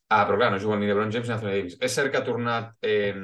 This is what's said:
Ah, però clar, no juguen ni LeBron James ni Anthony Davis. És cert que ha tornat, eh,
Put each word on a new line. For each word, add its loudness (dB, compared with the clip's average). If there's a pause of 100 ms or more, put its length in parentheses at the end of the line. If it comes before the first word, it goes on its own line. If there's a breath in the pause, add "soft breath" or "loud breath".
Ah, 4
però 2
clar, 2
no -2
juguen 0
ni 2
LeBron 2
James -4
ni -4
Anthony -4
Davis. -4
És -2
cert 0
que 0
ha -6
tornat, -2 (140)
eh, 2